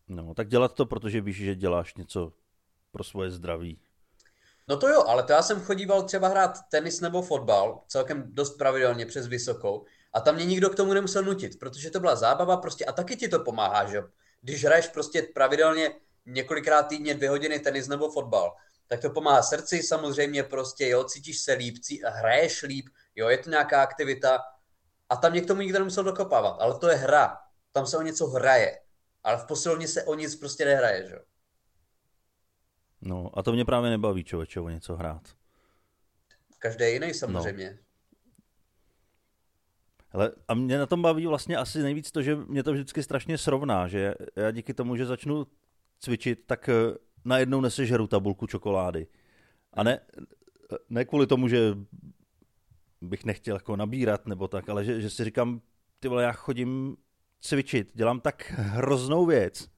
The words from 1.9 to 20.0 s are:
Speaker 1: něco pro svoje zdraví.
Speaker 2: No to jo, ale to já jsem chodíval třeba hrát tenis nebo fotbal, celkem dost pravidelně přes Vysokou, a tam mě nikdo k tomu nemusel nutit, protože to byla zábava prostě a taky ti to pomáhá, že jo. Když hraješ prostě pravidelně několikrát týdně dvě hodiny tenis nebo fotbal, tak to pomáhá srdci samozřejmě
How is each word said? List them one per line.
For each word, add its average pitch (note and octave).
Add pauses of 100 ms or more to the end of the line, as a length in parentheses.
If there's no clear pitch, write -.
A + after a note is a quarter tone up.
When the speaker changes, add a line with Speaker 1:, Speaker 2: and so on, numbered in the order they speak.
Speaker 1:
něco F2 (580)
pro F#2+
svoje F#2+
zdraví. E2+ (880)
Speaker 2:
No C#3
to C4
jo, D4
ale B2
to D3
já D#3+
jsem G3
chodíval G3
třeba F#3+
hrát F#3+ (140)
tenis D#3+
nebo F3
fotbal, A2+
celkem C3+
dost C#3
pravidelně B2+
přes B2
Vysokou, A#2 (280)
a A2+
tam D3+
mě E3+
nikdo F#3
k F#3+
tomu G3
nemusel G3
nutit, F#3+
protože C3+
to -
byla E3+
zábava C#3+
prostě E3
a C#3+
taky F3+
ti A#3+
to F3
pomáhá, G#2+
že G2+
jo. F#2+ (340)
Když C#3
hraješ E3
prostě D3+
pravidelně D#3 (340)
několikrát D3+
týdně D3+
dvě C#3
hodiny C#3+
tenis C#3
nebo D3
fotbal, A2 (320)
tak A#2+
to D3
pomáhá C#3+
srdci D#3
samozřejmě C#3+